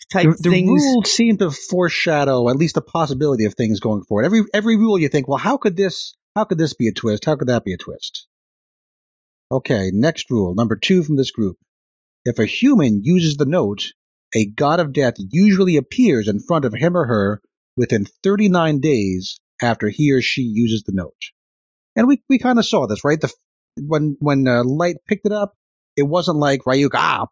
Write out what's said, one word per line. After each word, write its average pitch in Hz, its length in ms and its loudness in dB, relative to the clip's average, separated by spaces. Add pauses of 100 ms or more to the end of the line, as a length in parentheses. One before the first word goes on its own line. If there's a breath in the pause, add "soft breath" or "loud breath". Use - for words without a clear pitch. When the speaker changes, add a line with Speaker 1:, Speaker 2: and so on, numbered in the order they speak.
(100)
Speaker 1:
type 180 140 2 (140)
Speaker 2:
The, - 60 -10
the 175 60 4
Speaker 1:
things. 185 200 4
Speaker 2:
rules 262 400 2
seem 233 280 2
to 185 120 0
foreshadow 143 1000 0
at 127 80 2
least 151 200 0
the 156 40 0
possibility 139 640 -2
of 101 100 -2
things 110 260 0
going 107 240 -4
forward. 107 200 0
Every, 214 180 2 (120)
every 214 240 2
rule 214 200 2
you 151 120 0
think, 135 180 -2
"Well, 139 80 -2
how 202 220 -2
could 180 180 -2
this, 190 380 -4 (200)
how 214 100 -2
could 185 120 -2
this 156 160 0
be 113 160 -2
a 101 60 0
twist? 104 320 -4
How 156 100 2
could 127 120 -4
that 120 160 0
be 92 100 -6
a - 20 -10
twist?" - 500 -16 (1200)
Okay, 117 420 -2
next 123 380 -2
rule, 95 240 -2
number 110 220 -2
two 185 260 0
from 147 140 -2
this 131 140 0
group. 98 260 -4 (680)
If 123 140 -2
a 107 80 0
human 143 580 2
uses 160 320 2
the 147 100 -2
note, 127 460 -4 (420)
a 110 120 0
god 147 340 0
of 147 120 -4
death 131 260 0
usually 180 580 2
appears 139 500 0
in 104 140 -2
front 156 240 0
of 113 100 -2
him 170 220 0
or 151 100 0
her 104 340 0 (360)
within 110 300 0 (180)
thirty-nine 185 560 2
days 101 580 -2 (240)
after 113 260 0
he 143 240 0
or 127 100 2
she - 200 -4
uses 110 420 0
the 101 100 -8
note. 90 180 -6 (840)
And 233 140 2
we, 277 200 2
we 262 100 4
kinda 240 240 2
saw 147 240 0
this, 104 180 -4
right? 156 160 0
The, 135 120 -4 (460)
when, 147 420 -2
when, 139 280 2
uh, 120 160 2
Light 165 320 -2 (100)
picked 202 200 -2
it 208 60 -2
up, 208 220 -4 (420)
it 143 60 2
wasn't 160 360 -2
like 139 280 0
Ryuk, 135 280 2
ah, 135 380 -2